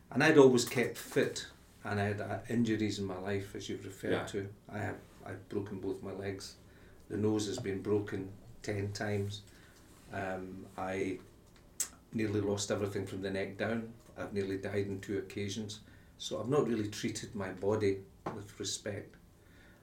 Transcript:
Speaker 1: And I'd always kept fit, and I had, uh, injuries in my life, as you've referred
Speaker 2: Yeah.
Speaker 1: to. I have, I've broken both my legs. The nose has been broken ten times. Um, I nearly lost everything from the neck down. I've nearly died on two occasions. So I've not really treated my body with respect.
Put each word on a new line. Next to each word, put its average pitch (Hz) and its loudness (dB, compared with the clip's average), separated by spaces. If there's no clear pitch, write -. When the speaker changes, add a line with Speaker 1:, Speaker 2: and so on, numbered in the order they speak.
Speaker 1:
And 131 2
I'd 156 8
always 123 12
kept 117 0
fit, - 0
and 104 0
I 101 2
had, 101 -2
uh, 98 -4
injuries 110 2
in 98 -2
my 92 -4
life, 98 -2
as - -8
you've 104 -6
referred 107 -4
Speaker 2:
Yeah. - 0
Speaker 1:
to. 98 -4
I 104 -6
have, 98 -4
I've - -12
broken 98 -4
both 92 -4
my 98 -6
legs. 98 -6
The 101 -4
nose 107 4
has 92 -2
been 95 -2
broken 101 0
ten 101 -2
times. 104 -2
Um, 95 -6
I 95 -2
nearly 107 2
lost 101 2
everything 98 0
from 95 -6
the 98 -2
neck 98 -2
down. 113 0
I've 98 -6
nearly 95 0
died 98 0
on 98 -4
two 98 -2
occasions. 104 -6
So - -4
I've 107 -4
not 139 4
really 107 0
treated - -4
my 95 -4
body 98 2
with 104 -12
respect. - -6